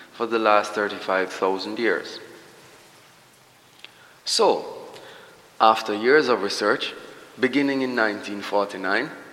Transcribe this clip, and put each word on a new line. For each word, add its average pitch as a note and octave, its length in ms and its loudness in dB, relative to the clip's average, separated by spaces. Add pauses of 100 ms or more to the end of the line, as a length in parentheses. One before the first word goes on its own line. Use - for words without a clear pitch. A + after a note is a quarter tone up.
(140)
for A#2 100 -4
the A2+ 140 -2
last G#2+ 340 4
thirty-five F#2+ 580 -2
thousand F#2+ 480 -2
years. G#2 420 -2 (2000)
So, C#3+ 420 2 (920)
after A2 340 4
years B2 340 4
of G#2+ 140 2
research, G#2 520 -2 (440)
beginning C3+ 440 2
in B2+ 120 -2
nineteen G#2 480 -2
forty-nine, G2+ 680 -2 (220)